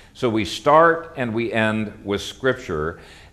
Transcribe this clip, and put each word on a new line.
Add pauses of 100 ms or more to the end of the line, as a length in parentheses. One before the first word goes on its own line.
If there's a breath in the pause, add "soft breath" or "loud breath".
(140 soft breath)
So
we
start
and
we
end (100)
with
Scripture, (340 loud breath)